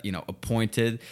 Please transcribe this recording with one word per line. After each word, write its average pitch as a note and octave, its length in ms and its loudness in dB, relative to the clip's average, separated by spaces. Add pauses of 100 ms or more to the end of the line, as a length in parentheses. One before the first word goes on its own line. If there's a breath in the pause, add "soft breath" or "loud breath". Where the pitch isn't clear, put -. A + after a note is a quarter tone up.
you G2+ 100 -2
know, E2+ 160 -4
appointed. A2+ 720 2 (120)